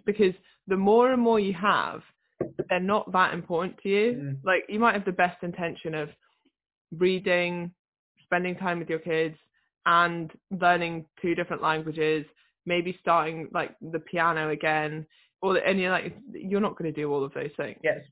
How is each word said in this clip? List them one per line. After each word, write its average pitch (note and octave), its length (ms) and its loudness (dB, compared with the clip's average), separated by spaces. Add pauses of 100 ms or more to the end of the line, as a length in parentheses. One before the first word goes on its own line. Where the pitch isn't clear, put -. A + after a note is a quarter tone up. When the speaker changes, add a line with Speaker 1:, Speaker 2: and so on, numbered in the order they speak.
Speaker 1:
because G3+ 280 2 (320)
the F#3+ 100 0
more A3+ 360 6
and B3 100 2
more A3+ 160 4
you G3 160 0
have, E3+ 480 0 (640)
they're F3+ 120 2
not G3 320 0
that F#3 200 4
important E3+ 500 -4
to G3+ 60 -4
you. G#3 240 2
Speaker 2:
Mm. C#3+ 320 -6
Speaker 1:
Like, F#3 240 2
you G#3 100 -4
might A3+ 160 4
have G3+ 100 -4
the F#3+ 80 0
best F3+ 300 0
intention E3+ 520 -6
of D#3 140 -4 (880)
reading, F3 760 0 (520)
spending F3+ 320 0
time F3 220 -2
with E3 120 -6
your D#3+ 80 -2
kids, D#3+ 380 -2 (500)
and E3+ 460 2 (180)
learning F3 540 2 (160)
two E3+ 160 0
different F3 260 -4
languages, D#3 640 0 (420)
maybe F3 340 -2
starting, D#3+ 520 0
like, E3+ 240 -4 (160)
the E3 80 -4
piano D#3+ 500 0
again, D#3 560 -2 (360)
all F#3+ 120 0
the, - 120 2
and G3 120 2
you're F3+ 120 0
like, E3+ 260 -4 (160)
you're G3 280 -4
not F#3+ 180 -2
gonna E3 140 -4
do D3 200 -4
all C#3 120 0
of C#3 100 -6
those C#3+ 220 -6
things. C3+ 260 -8
Speaker 2:
Yeah, D#3 140 0
it's - 160 -16